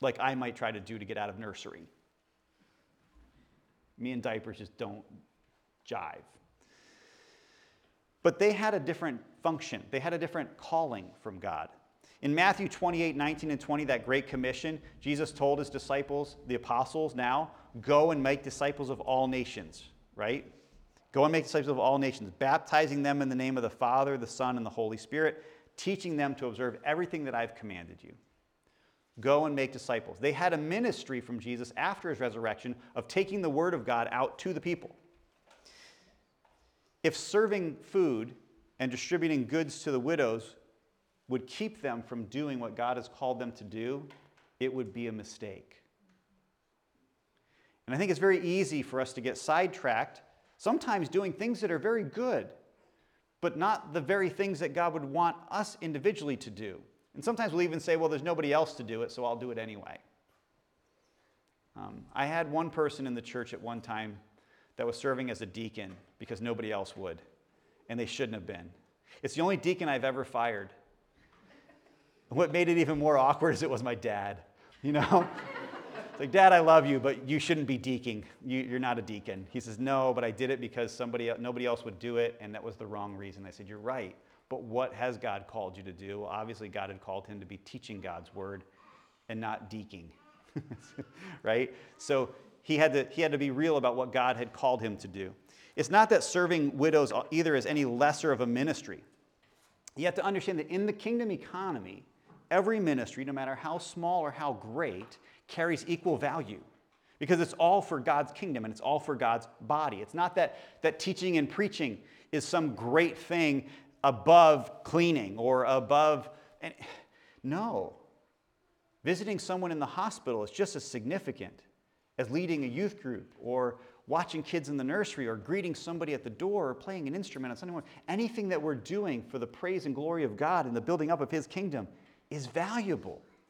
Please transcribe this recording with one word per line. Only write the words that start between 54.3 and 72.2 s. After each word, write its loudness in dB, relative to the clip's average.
that -4
God 2
would -4
want 2
us -4
individually -2
to -14
do. -10
And -12
sometimes -2
we'll 2
even 0
say, 2
"Well, 4
there's -2
nobody 0
else 4
to -10
do -6
it, -6
so -6
I'll -2
do -6
it -6
anyway." -10
Um, -14
I 2
had -2
one -2
person -2
in -4
the -6
church -8
at -10
one -10
time -8
that -2
was -2
serving -2
as -8
a -6
deacon -10
because -10
nobody -2
else -4
would, -8
and -6
they -2
shouldn't -4
have -10
been. -12
It's -4
the 0
only 4
deacon 0
I've 0
ever 0
fired. -2